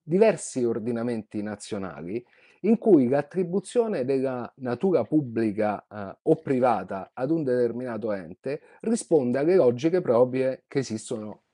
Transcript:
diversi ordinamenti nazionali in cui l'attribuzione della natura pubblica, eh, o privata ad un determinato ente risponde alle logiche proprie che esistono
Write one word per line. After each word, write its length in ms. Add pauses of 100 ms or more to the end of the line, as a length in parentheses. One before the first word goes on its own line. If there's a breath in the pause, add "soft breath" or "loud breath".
diversi 640
ordinamenti 760
nazionali 840 (400 soft breath)
in 140
cui 300
l'attribuzione 960
della 540
natura 480
pubblica, 840
eh, 340
o 120
privata 760
ad 180
un 120
determinato 680
ente 500 (200 soft breath)
risponde 580
alle 160
logiche 460
proprie 680
che 120
esistono 640 (100)